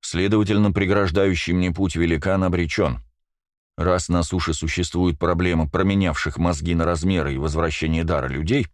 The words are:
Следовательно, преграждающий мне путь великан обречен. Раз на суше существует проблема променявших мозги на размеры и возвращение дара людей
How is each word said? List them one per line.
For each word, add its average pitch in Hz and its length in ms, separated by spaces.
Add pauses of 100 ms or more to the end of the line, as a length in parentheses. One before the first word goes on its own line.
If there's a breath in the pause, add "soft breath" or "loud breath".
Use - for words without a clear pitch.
Следовательно, 101 720
преграждающий 98 800
мне 90 180
путь 95 240
великан 85 480
обречен. 85 580 (760)
Раз 90 320
на 87 140
суше 82 320
существует 85 640
проблема 85 500
променявших 90 720
мозги 85 360
на 82 120
размеры 85 480
и 65 40
возвращение 80 640
дара 76 260
людей 80 440